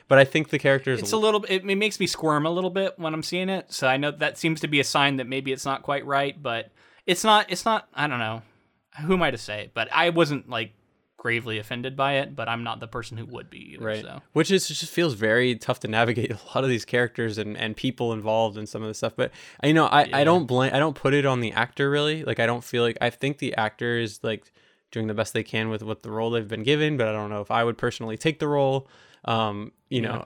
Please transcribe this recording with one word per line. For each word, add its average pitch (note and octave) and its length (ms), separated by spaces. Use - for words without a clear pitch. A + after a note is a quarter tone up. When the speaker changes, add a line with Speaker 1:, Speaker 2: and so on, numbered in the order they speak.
Speaker 1:
but C3+ 100
I C#3 60
think D3+ 260
the D3+ 80
characters C3+ 400
Speaker 2:
It's G#2+ 140
a A3 40
little, G#3+ 280
it, F#3 220
it G3 100
makes G#3 240
me F#3 60
squirm D3+ 380
a D#3+ 60
little F3+ 200
bit F#3+ 280
when D#3+ 160
I'm D#3+ 80
seeing F3+ 260
it. F#3+ 240
So - 140
I C3 100
know C#3+ 140
that D3+ 260
seems D#3+ 260
to E3 60
be D3 120
a C3 40
sign C#3+ 320
that B2+ 120
maybe C3+ 240
it's C3 120
not C3+ 180
quite C#3+ 220
right, C#3 380
but A#2 280
it's F3+ 180
not, G#3+ 260
it's F#3 140
not, A3 300
I D3 140
don't B2+ 100
know. A2+ 240
Who F3 120
am F3+ 80
I D3+ 80
to A#2 80
say? G#2 340
But A2+ 200
I E3+ 180
wasn't, D3 400
like, A2+ 220
gravely A#2 440
offended B2 360
by C#3 180
it, C#3 200
but A2+ 140
I'm A#2 160
not A#2 160
the A2+ 80
person A2+ 280
who A2+ 100
would A#2 220
be - 260
either, A#2+ 100
Speaker 1:
Right. G#2+ 180
Speaker 2:
so. - 180
Speaker 1:
Which D#3 180
is, F#3+ 160
just D#3 260
feels E3+ 220
very A2+ 400
tough - 260
to A#2 80
navigate A2+ 440
<laughs> - 0
a G2+ 60
lot C3 120
of C3+ 40
these A#2 160
characters A#2 540
and, G#2 180
and A2 200
people B2+ 360
involved A2 460
in G#2+ 80
some A2 160
of A2 60
this G#2+ 100
stuff. A2+ 180
But, - 140
you C#3+ 100
know, D#3+ 140
I, D3 160
I - 40
Speaker 2:
Yeah. D3 60
Speaker 1:
don't E3 220
blame, B2+ 280
I C3+ 60
don't D3+ 160
put C3+ 180
it C#3+ 100
on C3+ 160
the A2+ 120
actor, A#2+ 380
really. D3+ 340
Like, A#2+ 160
I A#2 60
don't A#2+ 180
feel A#2+ 180
like, A#2 180
I A#2+ 100
think C#3 280
the B2 160
actor A#2+ 440
is, A2+ 260
like, A2 260
doing A2 160
the G#2+ 80
best - 180
they A2+ 120
can A2 260
with G#2+ 120
what G#2+ 200
the A2+ 80
role A2+ 200
they've A#2 160
been G#2+ 180
given, D3+ 340
but A2+ 100
I G#2+ 40
don't G#2+ 180
know G#2 100
if G2+ 100
I A#2 140
would A#2 140
personally A2+ 400
take D#3 220
the D#3 80
role. C3+ 400
Um, A2 480
you B2 140
Speaker 2:
Yeah. A2 60
Speaker 1:
know, A2 180